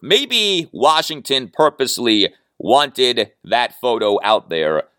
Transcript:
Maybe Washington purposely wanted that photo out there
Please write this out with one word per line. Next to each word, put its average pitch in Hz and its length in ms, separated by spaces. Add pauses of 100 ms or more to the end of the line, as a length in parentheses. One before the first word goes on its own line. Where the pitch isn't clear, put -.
Maybe 202 680
Washington 147 800
purposely 120 800 (280)
wanted 123 720 (120)
that 117 380
photo 107 400
out 107 280
there 78 340 (160)